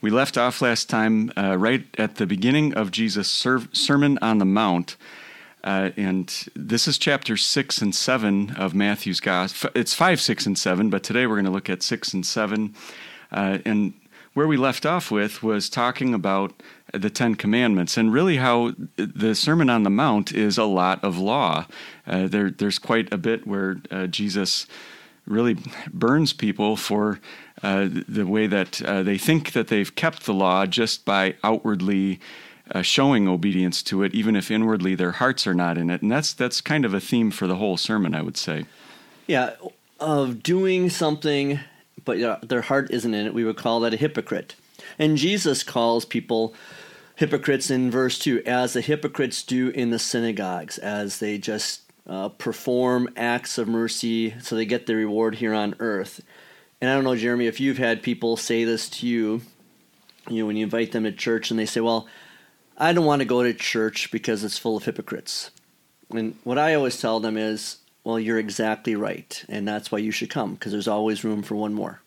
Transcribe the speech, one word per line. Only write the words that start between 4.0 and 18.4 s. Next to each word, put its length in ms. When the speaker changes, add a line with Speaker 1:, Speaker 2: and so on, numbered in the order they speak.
Speaker 1:
on 180
the 60
Mount. 520
Uh, 340
and 600
this 320
is 100
chapter 380
six 440
and 140
seven 600
of 180
Matthew's 460
Gospel. 520
It's 220
five, 260
six, 260
and 120
seven, 320
but 140
today 240
we're 80
gonna 160
look 180
at 140
six 280
and 140
seven. 480
Uh, 340
and 300
where 140
we 80
left 280
off 280
with 300
was 260
talking 440
about 420
the 160
Ten 240
Commandments 640
and 140
really 240
how 360